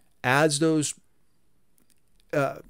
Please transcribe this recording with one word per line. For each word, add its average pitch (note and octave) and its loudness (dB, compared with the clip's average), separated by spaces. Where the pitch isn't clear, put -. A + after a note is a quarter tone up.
As C#3+ 2
those, D#3+ 0
uh, C#3+ -6